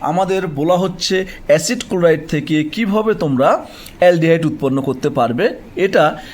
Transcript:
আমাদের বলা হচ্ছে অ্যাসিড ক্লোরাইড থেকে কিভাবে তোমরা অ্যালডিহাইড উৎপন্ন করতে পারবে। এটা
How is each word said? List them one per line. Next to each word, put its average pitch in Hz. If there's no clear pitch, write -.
আমাদের 190
বলা 170
হচ্ছে 185
অ্যাসিড 165
ক্লোরাইড 170
থেকে 156
কিভাবে 214
তোমরা 139
অ্যালডিহাইড 165
উৎপন্ন 135
করতে 131
পারবে। 120
এটা 185